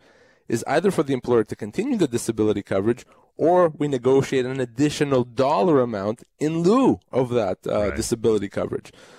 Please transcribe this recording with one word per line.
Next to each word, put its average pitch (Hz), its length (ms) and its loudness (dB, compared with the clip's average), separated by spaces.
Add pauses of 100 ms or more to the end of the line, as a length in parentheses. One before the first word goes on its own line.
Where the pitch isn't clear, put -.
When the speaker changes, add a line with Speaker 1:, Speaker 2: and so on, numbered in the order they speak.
(480)
Speaker 1:
is 117 180 -4
either 170 260 0
for 165 120 0
the 135 80 -4
employer 123 320 2
to - 140 -10
continue 220 400 -4
the 175 100 2
disability 110 560 -2
coverage 107 420 -2 (300)
or 175 320 4
we 147 220 -4
negotiate 131 560 2
an 131 160 -4
additional 139 640 0
dollar 139 560 2
amount 110 420 -4 (160)
in 160 220 -2
lieu 190 400 4 (100)
of 123 200 -2
that, 104 260 0 (100)
uh, 104 220 -2
Speaker 2:
Right. 92 80 -6
Speaker 1:
disability 107 500 -2
coverage. 98 460 -8 (260)